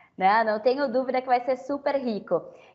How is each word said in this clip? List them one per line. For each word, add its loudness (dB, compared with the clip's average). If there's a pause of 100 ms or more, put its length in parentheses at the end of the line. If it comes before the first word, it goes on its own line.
(180)
Não, 4
não -2
tenho 0
dúvida 0
que -6
vai 2
ser -2
super -4
rico. -2 (340)